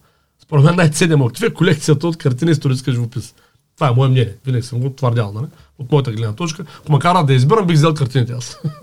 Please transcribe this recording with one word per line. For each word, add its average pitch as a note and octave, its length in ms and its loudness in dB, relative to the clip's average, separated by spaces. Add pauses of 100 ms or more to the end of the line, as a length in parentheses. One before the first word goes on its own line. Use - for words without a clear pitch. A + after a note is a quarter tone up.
(400)
Според D3 260 2
мен E3+ 100 4
най-ценният D#3+ 460 2
актив C3 220 -4
е - 100 0
колекцията - 540 0
от E3 100 -4
картини C#3 340 0
и - 20 4
историческа C#3 380 -2
живопис. A#2+ 420 -6 (420)
Това D3+ 120 0
е A#2+ 60 2
мое C3 140 2
мнение. B2+ 280 0 (100)
Винаги B2+ 180 -2
съм A#2+ 160 -8
го C3+ 100 -4
твърдял, A#2 440 -2
нали? G#2+ 120 -8 (340)
От B2+ 120 -8
моята C3+ 200 0
гледна G#2+ 220 -6
точка. D#3 320 -10 (140)
Ако - 120 -6
ме D3 80 4
кара F3 240 2
да C3+ 100 2
избирам, F3 340 2
бих E3+ 80 2
взел D3+ 180 4
картините B2 400 -2
аз. - 240 -14 (260)